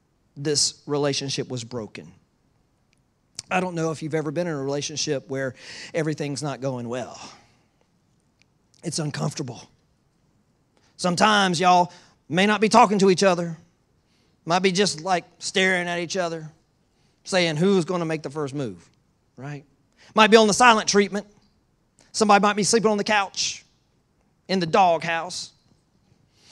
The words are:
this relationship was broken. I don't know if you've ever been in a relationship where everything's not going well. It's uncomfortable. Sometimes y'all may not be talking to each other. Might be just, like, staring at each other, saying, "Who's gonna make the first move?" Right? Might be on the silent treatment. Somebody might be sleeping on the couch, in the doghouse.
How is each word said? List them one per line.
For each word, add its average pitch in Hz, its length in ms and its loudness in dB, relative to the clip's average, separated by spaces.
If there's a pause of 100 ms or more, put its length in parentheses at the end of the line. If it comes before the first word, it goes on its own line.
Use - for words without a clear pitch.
(360)
this 143 500 -2
relationship 143 600 -4
was 123 140 -8
broken. 104 500 -14 (1400)
I 185 100 0
don't 180 140 -4
know 160 160 -2
if 156 120 -10
you've 151 120 -6
ever 156 160 -4
been 170 160 -4
in 170 60 -6
a 139 100 -8
relationship 139 680 -6
where 135 260 -6 (400)
everything's 147 480 -4
not 139 180 -8
going 123 280 -6
well. 120 320 -10 (1600)
It's 170 160 -6
uncomfortable. 147 640 -6 (1300)
Sometimes 190 640 2
y'all 180 320 4 (360)
may 185 180 2
not 208 140 0
be 214 80 2
talking 214 320 6
to 196 100 6
each 185 120 2
other. 175 340 0 (880)
Might 170 160 0
be 190 120 2
just, 170 300 -2
like, 175 220 -2 (140)
staring 185 480 0
at 175 120 -4
each 175 180 -6
other, 165 340 -6 (720)
saying, 170 320 0
"Who's 185 280 4
gonna 175 200 -4
make 160 180 -4
the 151 80 -10
first 139 240 -8
move?" 113 340 -10 (480)
Right? 143 280 -14 (500)
Might 214 160 4
be 220 60 10
on 220 100 8
the 202 80 2
silent 226 340 6
treatment. 202 380 0 (840)
Somebody 208 300 4
might 208 140 2
be 208 80 0
sleeping 220 260 2
on 208 60 0
the 202 80 -2
couch, - 600 -4 (840)
in 190 100 0
the 175 80 0
doghouse. 165 840 0 (1000)